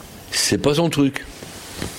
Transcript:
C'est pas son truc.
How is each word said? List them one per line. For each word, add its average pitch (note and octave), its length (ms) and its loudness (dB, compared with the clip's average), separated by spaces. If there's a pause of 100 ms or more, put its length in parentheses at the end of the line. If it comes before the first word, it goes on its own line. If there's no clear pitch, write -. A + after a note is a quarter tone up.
(320)
C'est - 260 2
pas C#3 160 4
son E3 160 4
truc. C#3 340 2 (760)